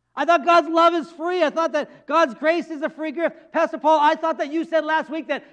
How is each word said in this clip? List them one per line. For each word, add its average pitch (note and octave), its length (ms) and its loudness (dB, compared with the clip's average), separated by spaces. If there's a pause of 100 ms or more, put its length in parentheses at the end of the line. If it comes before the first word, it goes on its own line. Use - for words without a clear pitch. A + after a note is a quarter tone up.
(160)
I C#4 80 -2
thought D#4 200 2
God's E4+ 240 4
love E4+ 260 4
is E4 180 -6
free. F4 320 -2
I C#4+ 60 2
thought D#4+ 220 -2
that - 340 -8
God's D4 280 2
grace D#4+ 360 -2
is D4 120 -10
a D#4 60 -2
free D#4 240 -10
gift. D#4+ 400 -6
Pastor D#4+ 260 -2
Paul, D#4 220 4
I D4+ 160 4
thought D#4+ 220 -4
that D4+ 120 -6
you D#4+ 140 -4
said D#4+ 200 -2
last D#4 260 -2
week D#4 180 -8
that C4+ 240 -6